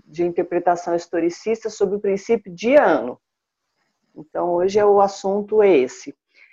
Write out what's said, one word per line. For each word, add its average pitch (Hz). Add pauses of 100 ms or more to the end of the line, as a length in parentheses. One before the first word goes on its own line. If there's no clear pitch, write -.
de 156
interpretação 175
historicista 170
sobre 202
o 202
princípio 196
de 226
ano. 147 (960)
Então, 170
hoje 185
é 208
o 202
assunto 208
é 196
esse. 127 (380)